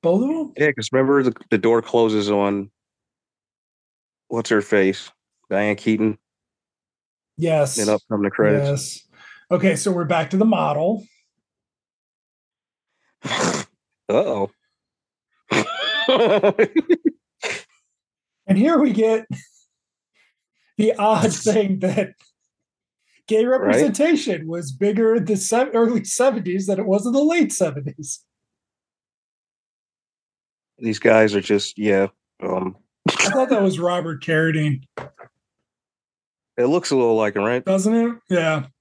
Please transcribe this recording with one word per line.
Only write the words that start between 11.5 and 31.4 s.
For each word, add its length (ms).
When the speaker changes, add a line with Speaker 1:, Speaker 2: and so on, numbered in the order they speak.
Speaker 2:
<laughs> 20
Uh-oh. 420
<laughs> 1160
Speaker 1:
And 120
here 200
we 140
get 320
the 200
odd 360
Speaker 2:
<laughs> 20
Speaker 1:
thing 440
that 320
gay 160
Speaker 2:
Right? 160
Speaker 1:
representation 880
was 240
bigger 420
in 100
the 120
se-, 360
early 320
seventies 600
than 140
it 60
was 200
in 60
the 100
late 300
seventies. 720
Speaker 2:
These 200
guys 380
are 40